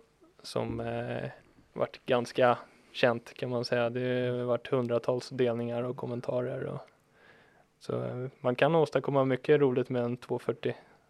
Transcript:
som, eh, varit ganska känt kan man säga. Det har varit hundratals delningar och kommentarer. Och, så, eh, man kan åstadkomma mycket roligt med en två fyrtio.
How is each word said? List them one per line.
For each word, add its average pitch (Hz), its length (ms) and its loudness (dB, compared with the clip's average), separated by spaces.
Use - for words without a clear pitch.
som, 117 360 -6
eh, 120 500 -6
varit - 320 -4
ganska 123 520 4
känt 117 420 0
kan 127 160 -6
man 123 160 -2
säga. 120 240 0
Det 123 480 0
har 123 60 -4
varit 120 240 -2
hundratals 120 600 0
delningar 120 540 0
och 123 140 -6
kommentarer. 123 640 -4
Och, 135 160 -6
så, 123 240 -4
eh, 123 240 -6
man 123 140 0
kan 147 200 4
åstadkomma 139 500 2
mycket 135 360 4
roligt 127 280 2
med 123 140 0
en 120 140 -2
två 123 220 -4
fyrtio. - 360 -4